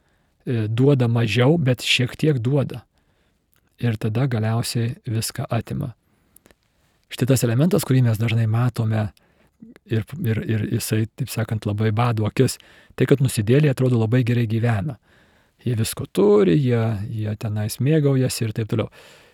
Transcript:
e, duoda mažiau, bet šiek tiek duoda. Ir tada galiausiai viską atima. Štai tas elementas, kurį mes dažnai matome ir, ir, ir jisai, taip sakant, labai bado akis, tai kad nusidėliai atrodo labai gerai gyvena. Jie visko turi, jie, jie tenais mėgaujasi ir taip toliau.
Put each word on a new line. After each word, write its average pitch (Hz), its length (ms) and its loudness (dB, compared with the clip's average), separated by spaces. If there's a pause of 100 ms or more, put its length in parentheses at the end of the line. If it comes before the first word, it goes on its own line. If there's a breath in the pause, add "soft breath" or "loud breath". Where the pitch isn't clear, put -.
(480)
e, 113 200 -2
duoda 123 440 4
mažiau, 120 480 2
bet 127 260 0
šiek - 320 0
tiek 147 240 2
duoda. 123 420 -2 (960)
Ir 117 160 0
tada 113 320 -2
galiausiai 117 680 -2 (100)
viską 110 440 -4
atima. 117 440 -4 (1200 soft breath)
Štai - 160 -2
tas 135 160 2
elementas, 147 400 2
kurį 131 200 4
mes 110 140 0
dažnai 117 300 2
matome 110 600 0 (760 soft breath)
ir, 110 180 -2 (140)
ir, 110 260 -2
ir 107 300 -2
jisai, 110 320 -2 (100)
taip - 160 -8
sakant, 110 380 -4
labai 107 260 0
bado 110 320 0
akis, 131 300 0 (380 loud breath)
tai 127 140 0
kad 143 140 4
nusidėliai 127 500 2
atrodo 123 280 2
labai 117 240 2
gerai 120 240 0
gyvena. 113 480 -2 (680 soft breath)
Jie 120 100 -2
visko 113 320 -4
turi, 202 480 4
jie, 123 280 2 (280)
jie 107 280 -4
tenais 107 440 -6
mėgaujasi 135 640 2
ir 107 100 -4
taip 113 160 -4
toliau. 110 160 -2 (460 loud breath)